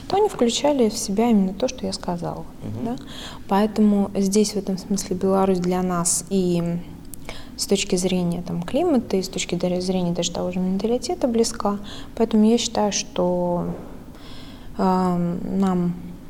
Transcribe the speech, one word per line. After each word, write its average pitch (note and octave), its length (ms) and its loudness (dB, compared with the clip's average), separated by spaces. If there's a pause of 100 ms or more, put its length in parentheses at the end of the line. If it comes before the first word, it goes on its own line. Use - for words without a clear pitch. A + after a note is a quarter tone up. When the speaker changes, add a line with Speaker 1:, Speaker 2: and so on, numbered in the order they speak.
Speaker 1:
то F#4 100 2
они G#4 120 6
включали B3 600 2
в G#3+ 80 -2
себя A3 340 2
именно G3+ 220 4
то, B3+ 140 0
что B3+ 200 -8
я F#3+ 60 -4
сказала, E3 500 -6 (200)
Speaker 2:
Мгм. G#2+ 220 -6
Speaker 1:
да. A#3 100 -4 (520)
Поэтому G#3 680 4
здесь G3+ 360 4
в - 60 -4
этом G3 200 -2
смысле - 380 -4
Беларусь F#3+ 440 4
для F3+ 220 2
нас F3 480 0
и F3+ 320 2 (920)
с - 100 -6
точки - 300 2
зрения, F3+ 500 0
там, F3 160 -4
климата, C4 560 2
и F#3+ 60 0
с F#3 60 -8
точки - 260 -4
др-, F3+ 260 0
зрения F#3 300 0
даже F3 200 -2
того F3+ 200 -4
же F#3 80 -2
менталитета A3+ 680 0
близка. A3+ 500 0 (380)
Поэтому A3 300 4
я A3+ 140 6
считаю, G#3 320 0
что, F3+ 720 0 (1120)
эм, F#3 840 2
нам F3+ 340 2 (360)